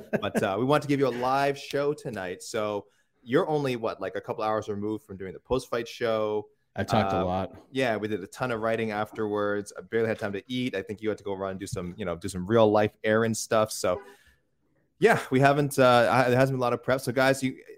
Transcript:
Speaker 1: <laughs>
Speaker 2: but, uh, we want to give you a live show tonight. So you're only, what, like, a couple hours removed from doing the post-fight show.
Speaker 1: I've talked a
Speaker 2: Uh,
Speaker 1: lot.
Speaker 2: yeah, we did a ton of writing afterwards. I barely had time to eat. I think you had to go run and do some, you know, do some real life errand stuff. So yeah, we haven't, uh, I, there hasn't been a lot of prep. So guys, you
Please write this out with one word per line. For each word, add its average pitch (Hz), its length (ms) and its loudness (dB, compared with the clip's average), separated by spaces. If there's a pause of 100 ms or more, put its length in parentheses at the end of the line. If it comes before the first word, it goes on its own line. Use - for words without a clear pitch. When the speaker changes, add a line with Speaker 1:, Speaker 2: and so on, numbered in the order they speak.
Speaker 1:
<laughs> - 160 -4
Speaker 2:
but, 175 220 -2
uh, 98 160 0
we 127 60 0
want 143 180 2
to 139 40 -10
give 139 120 0
you 139 80 2
a - 20 0
live 135 480 0
show 143 360 -4
tonight. 98 500 -8
So 104 420 -6 (380)
you're 151 260 2
only, 143 260 0
what, 110 240 -4
like, 95 160 -6
a 101 60 -4
couple 113 220 -6
hours 107 260 -2
removed 104 360 -6
from 98 120 -16
doing 92 160 -10
the - 60 -14
post-fight 120 480 -4
show. 107 600 -2 (280)
Speaker 1:
I've 101 100 -4
talked 101 260 2
a 95 60 0
Speaker 2:
Uh, 92 80 0
Speaker 1:
lot. 92 300 -4 (160)
Speaker 2:
yeah, 127 260 0
we 104 100 -4
did 104 160 -4
a 98 40 -12
ton 127 240 -6
of 110 100 -4
writing 113 300 -2
afterwards. 104 880 -2
I - 40 -14
barely 113 260 0
had 107 120 -2
time 101 140 -4
to 98 140 -6
eat. 127 280 -4
I 95 80 -4
think 101 180 -10
you 107 80 -2
had 101 80 -2
to - 60 -20
go 101 100 -4
run 95 180 -4
and 95 80 -8
do 98 80 -10
some, 90 300 -6
you 107 80 -6
know, 87 100 -2
do 90 140 -6
some 90 160 -6
real 110 260 6
life 107 200 4 (120)
errand 110 320 2
stuff. 107 360 0
So 104 300 -2 (960)
yeah, 226 200 4 (100)
we 127 100 4
haven't, 143 400 4
uh, 120 320 8
I, 123 180 4
there 123 80 4
hasn't 135 180 4
been 127 40 -2
a - 20 0
lot 120 120 2
of 120 100 -4
prep. 131 180 0
So 127 100 -4
guys, 135 300 2
you 131 160 -4 (200)